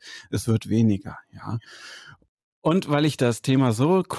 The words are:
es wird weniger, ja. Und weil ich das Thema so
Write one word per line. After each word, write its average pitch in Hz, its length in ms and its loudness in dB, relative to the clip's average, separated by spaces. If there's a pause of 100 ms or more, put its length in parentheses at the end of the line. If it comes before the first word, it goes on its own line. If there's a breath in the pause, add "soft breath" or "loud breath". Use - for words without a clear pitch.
(320 loud breath)
es - 160 -6
wird 110 220 0
weniger, 107 480 0 (140)
ja. 110 280 -10 (1080 loud breath)
Und 175 220 0
weil 147 160 2
ich 143 100 0
das 120 260 0
Thema 131 300 2
so 160 320 2 (160)